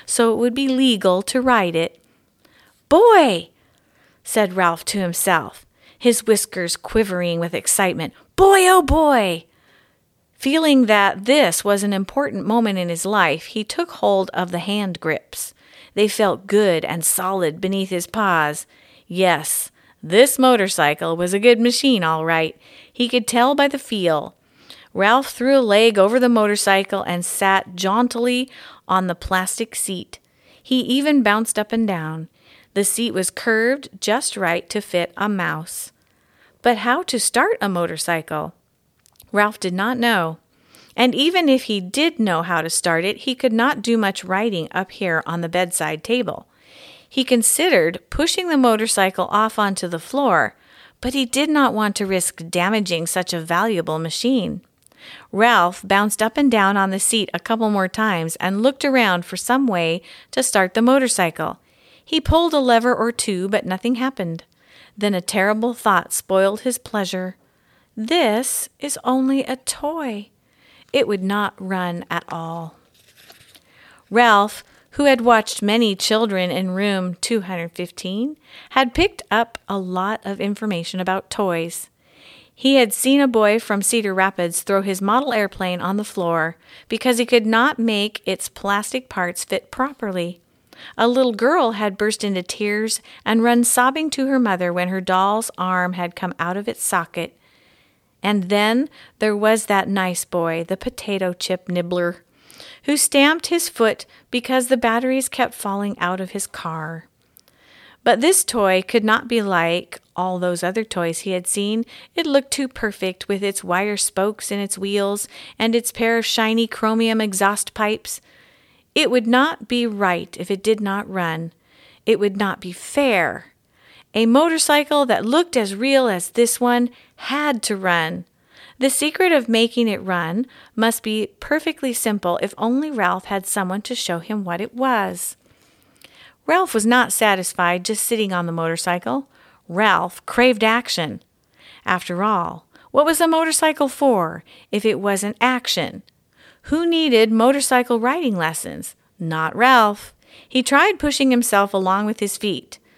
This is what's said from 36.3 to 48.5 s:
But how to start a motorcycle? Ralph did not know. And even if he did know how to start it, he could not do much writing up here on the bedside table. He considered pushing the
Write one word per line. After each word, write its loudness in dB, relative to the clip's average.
But 2
how -2
to -4
start 0
a -2
motorcycle? -4
Ralph 4
did -4
not -2
know. 0
And 2
even 2
if 4
he -2
did -2
know 0
how -2
to -8
start 0
it, -4
he -4
could 0
not 0
do 2
much -2
writing -2
up -4
here -2
on -4
the -4
bedside -2
table. -4
He -2
considered 2
pushing -2
the 2